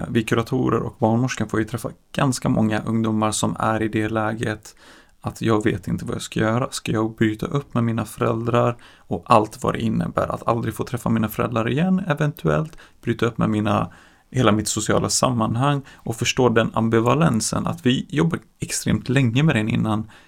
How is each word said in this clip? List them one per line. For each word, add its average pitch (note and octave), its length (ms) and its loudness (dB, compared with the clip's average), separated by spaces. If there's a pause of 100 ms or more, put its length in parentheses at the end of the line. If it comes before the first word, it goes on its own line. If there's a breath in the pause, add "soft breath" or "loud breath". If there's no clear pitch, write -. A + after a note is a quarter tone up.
vi A#2 140 2
kuratorer A#2+ 580 0
och - 180 -8
barnmorskan A2+ 500 0
får A2 120 0
ju G#2+ 60 0
träffa - 240 -8 (220)
ganska - 360 0
många A2 340 2
ungdomar A2 500 0
som - 260 -2
är A2 240 0
i A2 60 -2
det G#2+ 200 -2
läget A2 640 -4 (460 soft breath)
att - 220 -8
jag A2 220 2
vet G#2+ 240 -2
inte A2 160 -4
vad - 100 -4
jag - 80 -8
ska - 180 -4
göra. A2+ 300 0
Ska - 220 -6
jag A2 240 0
bryta G#2+ 300 0
upp - 280 -6
med A#2 100 2
mina A2+ 200 -2
föräldrar A#2+ 720 0 (200 soft breath)
och - 300 -8
allt A2 360 4
vad A2+ 120 0
det B2 60 -6
innebär A2+ 540 -2
att - 140 -10
aldrig A#2 260 -2
få A#2 100 -4
träffa - 240 -4
mina A2+ 200 0
föräldrar A#2 400 -2
igen, F#3 400 0
eventuellt D3+ 720 -2 (240 soft breath)
bryta A#2 240 -2
upp A#2 120 -4
med A2 120 0
mina, G#2 420 0 (380 soft breath)
hela B2 220 4
mitt G#2+ 160 0
sociala G#2 420 0
sammanhang B2+ 720 0 (120)
och - 220 -8
förstå B2 320 4
den A2+ 260 2
ambivalensen A2+ 920 2
att - 200 -2
vi B2+ 220 0
jobbar E3 300 0 (220)
extremt - 480 -2
länge B2+ 340 2
med D#3 140 4
den A2 120 0
innan, A2 420 0 (180 soft breath)